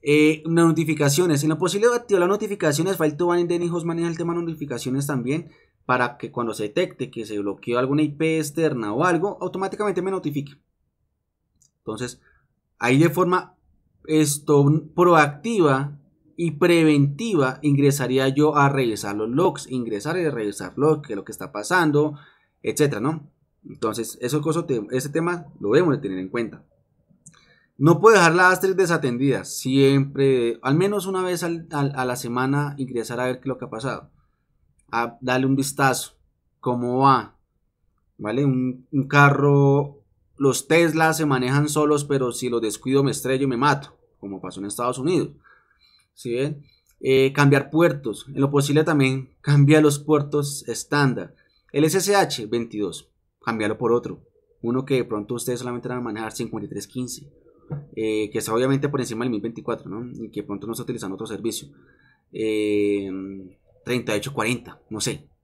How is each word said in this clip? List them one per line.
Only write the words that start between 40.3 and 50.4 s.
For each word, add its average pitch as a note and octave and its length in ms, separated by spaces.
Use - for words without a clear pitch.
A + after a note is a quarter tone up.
los C3+ 300
Tesla D#3+ 460
se D3+ 120
manejan C#3 440
solos, D3 360
pero B2+ 260
si B2 180
lo A#2+ 100
descuido B2+ 440
me C3 80
estrello C3 320
y C#3 40
me A#2+ 100
mato, C#3+ 400
como G2 220
pasó F#2 180
en G2 60
Estados A#2+ 320
Unidos, C#3+ 320
¿sí A#2+ 200
ven? C#3+ 320
Eh, C3+ 340
cambiar C#3 360
puertos, D3+ 580
en C3+ 140
lo C#3 100
posible C#3+ 320
también C3+ 460
cambia C#3+ 400
los D3 200
puertos D3 680